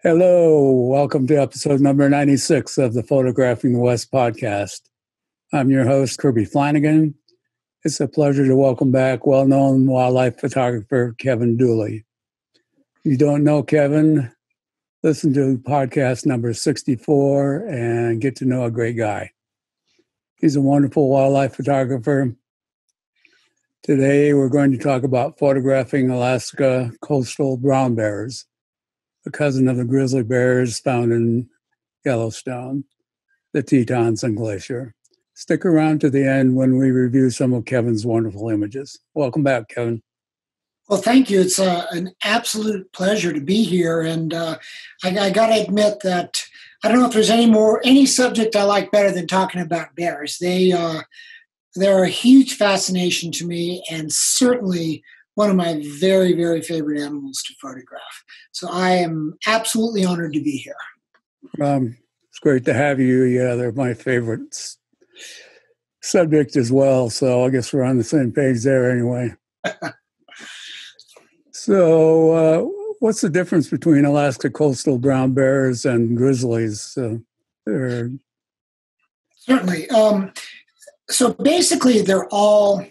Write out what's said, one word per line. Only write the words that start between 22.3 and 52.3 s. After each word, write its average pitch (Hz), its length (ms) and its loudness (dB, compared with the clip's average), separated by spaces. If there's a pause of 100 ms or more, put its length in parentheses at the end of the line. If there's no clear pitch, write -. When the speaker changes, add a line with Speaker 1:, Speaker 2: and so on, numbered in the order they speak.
Speaker 1:
Today, 143 500 2
we're 139 160 2
going 139 220 2
to 127 80 0
talk 131 240 -2
about 127 380 -2
photographing 135 680 0
Alaska 127 920 -2
coastal 135 560 -2
brown 131 400 0
bears, 107 480 -6 (840)
a - 40 -12
cousin 135 380 0
of 127 80 0
the 123 80 -4
grizzly 131 380 0
bears 123 560 0
found 120 340 -2
in 117 360 0 (560)
Yellowstone, 127 800 -6 (680)
the 147 100 -2
Tetons, 120 600 0
and 107 140 -4
Glacier. 110 580 -8 (400)
Stick 160 320 -4
around 156 340 2
to 151 80 0
the 135 180 0
end 131 300 2
when 131 220 2
we 131 120 2
review 127 400 2
some 127 220 -2
of 120 140 -4
Kevin's 117 400 -2
wonderful 113 420 -4
images. 107 500 -6 (160)
Welcome 147 280 -2
back, 131 260 0
Kevin. 117 340 -6 (840)
Speaker 2:
Well, 196 120 0
thank 254 300 4
you. 196 100 4
It's, 180 180 0
uh, 185 320 0
an 175 220 -8 (100)
absolute 214 680 -4
pleasure 180 400 -2
to 151 80 -6
be 196 240 0
here. 165 360 0
And, 160 320 -4
uh, 165 240 -6 (480)
I, 185 140 -2
I 196 120 0
gotta 220 320 2
admit 208 420 0
that 175 380 -4 (400)
I 214 60 0
don't 233 120 4
know 247 60 4
if - 60 -2
there's 214 160 2
any 233 180 4
more, 220 380 4
any 262 220 6
subject 220 500 0
I 202 60 2
like 202 280 0
better 202 200 2
than 175 160 -6
talking 180 340 -2
about 160 340 -8
bears. 151 440 -6
They, 185 340 2
uh, 165 300 -2 (720)
they're 190 300 4
a 170 40 0
huge 262 460 4